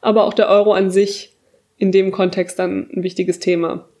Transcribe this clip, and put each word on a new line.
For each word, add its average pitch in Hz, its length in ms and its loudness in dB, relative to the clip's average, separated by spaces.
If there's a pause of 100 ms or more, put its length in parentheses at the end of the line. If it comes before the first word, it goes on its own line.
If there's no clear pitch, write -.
aber 214 240 2
auch 208 100 -2
der 214 140 2
Euro 208 240 4
an 190 200 0
sich 196 400 -2 (440)
in 196 140 0
dem 190 220 2
Kontext 185 480 -2
dann 185 340 -4
ein 180 80 -4
wichtiges 180 380 -4
Thema. 170 480 -2 (120)